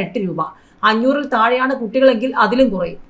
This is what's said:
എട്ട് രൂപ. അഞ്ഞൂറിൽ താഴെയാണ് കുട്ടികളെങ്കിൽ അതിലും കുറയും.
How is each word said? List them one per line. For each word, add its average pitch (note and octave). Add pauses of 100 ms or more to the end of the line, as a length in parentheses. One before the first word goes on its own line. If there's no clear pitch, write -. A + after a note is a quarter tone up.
എട്ട് -
രൂപ. D#3+ (480)
അഞ്ഞൂറിൽ C4
താഴെയാണ് B3+
കുട്ടികളെങ്കിൽ B3+ (120)
അതിലും A#3+
കുറയും. F3 (100)